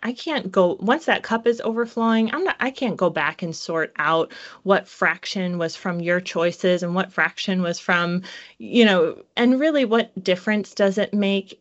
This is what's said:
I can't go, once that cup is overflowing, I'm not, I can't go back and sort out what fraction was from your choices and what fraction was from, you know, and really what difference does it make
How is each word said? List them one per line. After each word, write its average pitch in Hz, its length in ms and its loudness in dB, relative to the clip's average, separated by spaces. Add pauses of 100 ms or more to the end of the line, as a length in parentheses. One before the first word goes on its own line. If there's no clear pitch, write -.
I 240 80 -4
can't 240 400 -6
go, 185 260 4
once 254 280 0
that - 180 0
cup 226 240 0
is 233 140 0
overflowing, 226 680 0
I'm 320 120 -2
not, 381 160 -2
I 254 100 -2
can't 254 260 -4
go 185 140 2
back 156 320 -4
and 165 140 -8
sort 160 400 -4
out 160 340 0 (320)
what 190 240 2
fraction 180 720 -4
was 165 160 -2
from 175 240 -6
your 175 220 0
choices 175 640 0
and 175 100 -2
what 185 180 -2
fraction 185 480 -2
was 175 200 -2
from, 175 420 0 (360)
you 226 260 4
know, 180 360 4 (160)
and 254 220 4
really 294 260 2
what 220 280 0 (100)
difference 196 520 -2
does 196 220 2
it 208 160 -2
make 196 480 0